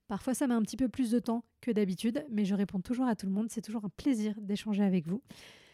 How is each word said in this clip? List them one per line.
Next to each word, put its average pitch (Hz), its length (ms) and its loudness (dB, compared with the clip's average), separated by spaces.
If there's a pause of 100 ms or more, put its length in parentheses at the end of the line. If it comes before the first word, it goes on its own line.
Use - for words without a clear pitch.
Parfois, 220 260 -2
ça 285 140 0
met 240 80 4
un 233 80 4
petit 214 140 -4
peu 262 120 2
plus 226 220 0
de 240 80 4
temps 233 260 -2 (160)
que 240 120 0
d'habitude, 214 580 0
mais 208 140 2
je 190 100 2
réponds 196 260 0
toujours 254 260 0
à 226 100 2
tout 196 100 -4
le 190 60 0
monde. 214 180 0
C'est 214 120 -6
toujours 214 220 -6
un 185 60 -6
plaisir 214 500 0
d'échanger 208 440 0
avec 180 240 2
vous. 196 140 -2 (520)